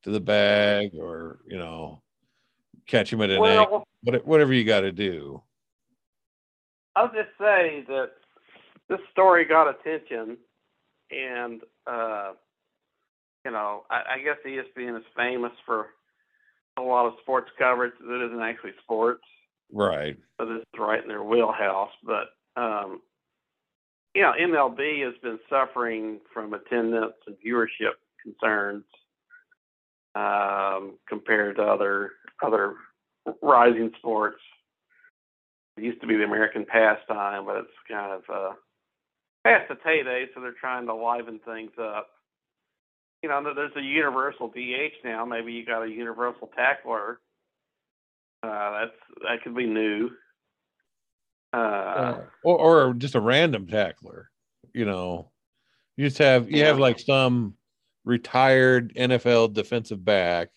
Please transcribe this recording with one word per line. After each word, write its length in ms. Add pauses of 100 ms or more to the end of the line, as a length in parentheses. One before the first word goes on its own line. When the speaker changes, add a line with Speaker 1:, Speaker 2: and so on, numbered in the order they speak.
Speaker 1:
to 80
the 100
bag, 720
or, 520
you 120
know, 440 (840)
catch 260
him 80
at 100
an 100
Speaker 2:
Well, 220
Speaker 1:
angle, 220 (180)
what-, 240
whatever 260
you 120
gotta 280
do. 500 (1500)
Speaker 2:
I'll 160
just 260
say 500
that 240 (760)
this 120 (120)
story 320
got 240
attention, 680 (720)
and, 520 (240)
uh, 460 (1120)
you 60
know, 400
I, 240
I 60
guess 260
E 120
S 160
P 120
N 100
is 80 (120)
famous 360 (140)
for 240 (880)
a 60
lot 240
of 140
sports 380
coverage 420
that 260
isn't 140
actually 320 (100)
sports. 420 (460)
Speaker 1:
Right. 480 (200)
Speaker 2:
So 80
this 140
is 200
right 220
in 60
their 140
wheelhouse. 680 (140)
But, 240 (280)
um, 460 (1120)
you 80
know, 100
M 220
L 160
B 300
has 220
been 160 (100)
suffering 720 (120)
from 220
attendance 600 (120)
and 180
viewership 500 (280)
concerns, 600 (1300)
um, 840 (100)
compared 480
to 60
other, 500 (300)
other 340 (640)
rising 560
sports. 420 (1400)
It 80
used 180
to 40
be 100
the 80
American 420
pastime, 800
but 120
it's 100 (200)
kind 240
of, 100 (100)
uh, 200 (920)
past 260
its 120
heyday, 520
so 60
they're 120
trying 340
to 80
liven 520
things 240 (100)
up. 280 (1120)
You 80
know, 120
there-, 120
there's 220
a 40
universal 680
D 260
H 180 (120)
now. 200
Maybe 280
you 120
got 200
a 40
universal 680
tackler. 640 (1200)
Uh, 380
that's, 160 (260)
that 200
could 120
be 120
new. 440 (1400)
Uh, 40
Speaker 1:
Uh, 640 (240)
or, 140 (300)
or 60
just 200
a 60
random 460
tackler, 640 (440)
you 100
know. 460 (680)
You 100
just 120
have, 320
you 140
have, 120
Speaker 2:
Yeah. 60
Speaker 1:
like, 160
some 560 (500)
retired 920
N 160
F 140
L 220
defensive 560
back 520